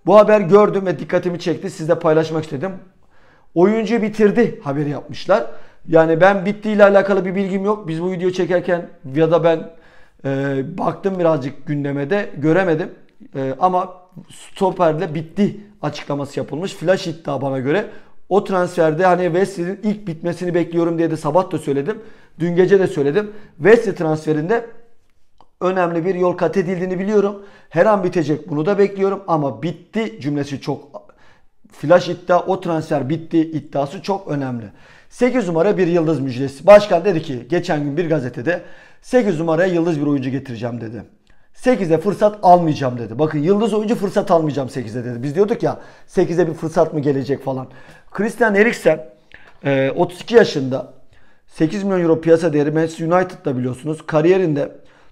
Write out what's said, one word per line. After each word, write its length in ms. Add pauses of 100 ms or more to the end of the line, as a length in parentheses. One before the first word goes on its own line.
Bu 120
haber 240
gördüm 440
ve 140
dikkatimi 400
çekti. 300
Sizle 300
paylaşmak 440
istedim. 280 (840)
"Oyuncu 460
bitirdi." 600
haberi 260
yapmışlar. 560 (420)
Yani 340
ben 240
bittiğiyle 380
alakalı 420
bir 100
bilgim 300
yok. 220
Biz 140
bu 100
video 180
çekerken 600 (260)
ya 160
da 120
ben, 260 (560)
e, 520
baktım 420
birazcık 480
gündeme 420
de 280
göremedim. 520 (460)
E, 240
ama 340 (360)
stoperle 840
bitti 420 (240)
açıklaması 580
yapılmış. 340
Flash 340
iddia 340
bana 180
göre. 260 (440)
O 140
transferde 600
hani 180
Wesley'nin 600
ilk 240
bitmesini 460
bekliyorum 440
diye 140
de 60
sabah 340
da 60
söyledim. 400 (420)
Dün 160
gece 240
de 80
söyledim. 440 (260)
Wesley 380
transferinde 720 (960)
önemli 440
bir 100
yol 180
kat 240
edildiğini 420
biliyorum. 440 (260)
Her 160
an 180
bitecek, 460
bunu 160
da 120
bekliyorum 500
ama 360
bitti 580
cümlesi 400
çok 400 (720)
flash 380
iddia, 300
o 200
transfer 500
bitti 300
iddiası 640
çok 260
önemli. 380 (440)
Sekiz 380
numara 300
bir 100
yıldız 320
müjdesi. 480
Başkan 380
dedi 160
ki 280
geçen 340
gün 140
bir 120
gazetede 520 (400)
"Sekiz 380
numaraya 340
yıldız 280
bir 60
oyuncu 220
getireceğim." 520
dedi. 220 (500)
"Sekize 440
fırsat 460
almayacağım." 540
dedi. 220
"Bakın 200
yıldız 340
oyuncu 220
fırsat 360
almayacağım 380
sekize," 360
dedi. 180
Biz 120
diyorduk 280
ya 160 (280)
"Sekize 400
bir 60
fırsat 400
mı 60
gelecek?" 440
falan. 240 (440)
Christian 440
Eriksen, 500 (600)
e, 300
otuz 260
iki 140
yaşında, 580 (540)
sekiz 360
milyon 180
euro 200
piyasa 320
değeri, 180
Manchester 340
United'da 520
biliyorsunuz. 500
Kariyerinde 640 (400)